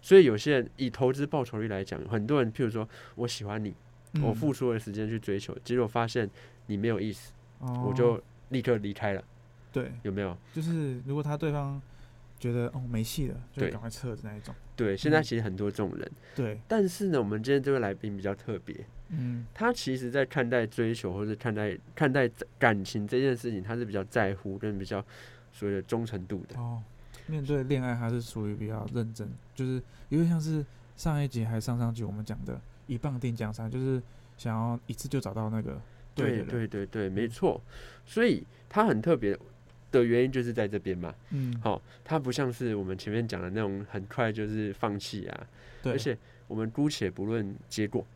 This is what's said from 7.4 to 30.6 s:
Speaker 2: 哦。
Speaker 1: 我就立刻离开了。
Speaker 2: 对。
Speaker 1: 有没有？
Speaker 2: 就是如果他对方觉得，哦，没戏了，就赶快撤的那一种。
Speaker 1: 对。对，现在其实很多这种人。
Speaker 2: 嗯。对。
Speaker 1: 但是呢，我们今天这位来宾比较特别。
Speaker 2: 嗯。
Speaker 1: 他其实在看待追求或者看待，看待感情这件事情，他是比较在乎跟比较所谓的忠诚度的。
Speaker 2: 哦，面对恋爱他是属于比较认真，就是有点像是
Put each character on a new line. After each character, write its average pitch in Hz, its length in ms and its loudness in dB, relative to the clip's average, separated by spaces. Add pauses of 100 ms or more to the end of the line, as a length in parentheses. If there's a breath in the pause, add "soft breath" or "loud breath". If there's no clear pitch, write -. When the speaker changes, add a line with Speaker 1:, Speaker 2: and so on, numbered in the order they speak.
Speaker 2:
哦。 123 280 -4
Speaker 1:
我 127 60 0
就 120 280 4 (280)
立 131 120 0
刻 120 140 4
离 101 160 -2
开 101 220 -2
了。 92 100 -4 (480)
Speaker 2:
对。 127 220 -4 (100)
Speaker 1:
有 101 80 -2
没 95 80 -2
有？ 90 180 -2 (160)
Speaker 2:
就 160 80 -4
是 156 440 -2
如 135 80 -4
果 147 100 -2
他 147 140 -2
对 147 160 -2
方 139 280 -4 (560 loud breath)
觉 120 140 -2
得， 120 220 0
哦， 127 180 -6
没 113 100 0
戏 123 280 -2
了， - 60 -6 (180)
就 139 160 -2
赶 107 100 -6
快 113 100 -8
撤 117 240 -6
的 - 100 -8
那 104 120 -8
一 104 60 -12
种。 123 120 -12 (220)
Speaker 1:
对。 110 140 2
对， 98 80 2
现 151 120 0
在 156 140 6
其 117 140 -2
实 117 40 0
很 101 140 -2
多 101 160 -2
这 - 60 -8
种 98 180 0
人。 - 100 -6
Speaker 2:
嗯。 - 300 -16
对。 110 320 -4
Speaker 1:
但 220 180 4
是 185 220 0
呢， 160 100 4
我 123 60 4
们 107 180 0
今 131 120 2
天 139 100 4
这 139 80 2
位 135 80 4
来 101 140 2
宾 101 240 -6
比 95 40 -8
较 98 140 0
特 101 300 -6
别。 - 100 -8 (320)
Speaker 2:
嗯。 123 460 -4
Speaker 1:
他 233 180 0
其 135 240 -2
实 123 160 -4
在 135 140 4
看 127 240 0
待 120 180 4
追 117 260 0
求 101 200 -4
或 104 120 -2
者 107 100 -2
看 113 200 -2
待， 104 220 -2 (180)
看 147 160 4
待 131 180 4 (300)
感 107 240 6
情 104 240 -2
这 127 140 2
件 135 120 4
事 117 160 -4
情， 98 140 -4
他 110 100 -4
是 120 120 -4
比 101 80 -8
较 98 120 0
在 101 300 2
乎 98 220 -8
跟 104 220 -2
比 98 60 -4
较 101 180 -2 (480 loud breath)
所 - 160 -6
谓 101 80 2
的 95 60 0
忠 117 240 0
诚 104 200 -6
度 95 220 -6
的。 - 100 -10
Speaker 2:
哦， 120 240 -6 (460 loud breath)
面 156 160 -4
对 139 220 2
恋 131 180 2
爱 123 100 0
他 117 160 0
是 120 120 0
属 110 260 -4
于 104 80 -2
比 107 120 -4
较 110 260 -4
认 113 200 -2
真， 107 160 -8 (240)
就 131 120 -4
是 127 160 -2 (260 loud breath)
有 143 120 2
点 170 100 4
像 165 100 2
是 156 260 -2 (300 loud breath)